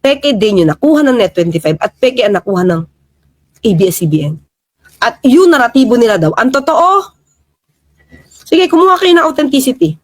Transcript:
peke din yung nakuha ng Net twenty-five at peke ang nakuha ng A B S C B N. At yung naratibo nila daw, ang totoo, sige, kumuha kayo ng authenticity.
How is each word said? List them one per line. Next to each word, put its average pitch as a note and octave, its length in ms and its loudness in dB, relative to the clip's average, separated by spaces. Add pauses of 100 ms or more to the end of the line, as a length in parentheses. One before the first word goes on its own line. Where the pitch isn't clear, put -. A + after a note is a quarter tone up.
peke C#4 320 -2
din G3+ 240 0
yung D#3+ 80 2
nakuha D4 320 0
ng C4+ 160 0
Net G3 160 0
twenty-five D#3+ 480 -4
at - 160 -6
peke B3+ 240 -2
ang G3+ 160 0
nakuha F#3 320 -2
ng E3 160 -2 (800)
A A#3 80 2
B E3 160 0
S F3 120 -6
C F#3 40 -4
B D3+ 240 -2
N. D#3 80 -8 (640)
At - 240 -4
yung D#4 240 4
naratibo B3+ 480 2
nila G#3+ 240 2
daw, D#3 160 0
ang B3+ 160 -2
totoo, E4 640 0 (1300)
sige, F4 240 0
kumuha F4+ 320 2
kayo F4+ 160 2
ng E4 80 2
authenticity. C4 800 -2